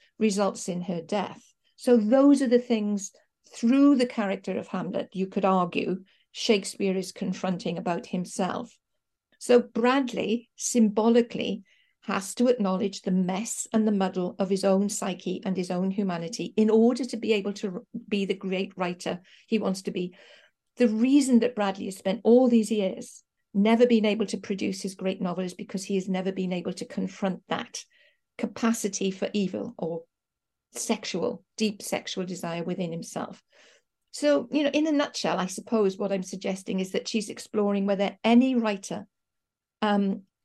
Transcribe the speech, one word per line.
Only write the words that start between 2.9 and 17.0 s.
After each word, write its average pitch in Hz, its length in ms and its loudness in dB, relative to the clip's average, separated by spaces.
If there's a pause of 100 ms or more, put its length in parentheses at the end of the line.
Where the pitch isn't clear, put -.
through 277 440 6
the 240 100 2
character 196 520 -4
of - 100 -8
Hamlet, 185 440 -6
you 185 140 -2
could 190 180 -4
argue, 185 580 0 (300)
Shakespeare 196 640 0
is 185 160 -6
confronting 180 680 -4
about 175 280 -4
himself. - 680 -6 (600)
So 247 220 6
Bradley 240 960 0
symbolically 226 1040 2 (400)
has 196 320 -4
to 247 140 2
acknowledge 196 520 0
the 202 100 -4
mess 185 600 -2
and 220 160 2
the 220 40 2
muddle 190 460 -2
of 190 120 -2
his 190 120 0
own 196 280 2
psyche 185 540 -6
and 190 120 -2
his 180 140 -4
own 185 200 -2
humanity 175 640 -4
in 220 140 4
order 226 340 4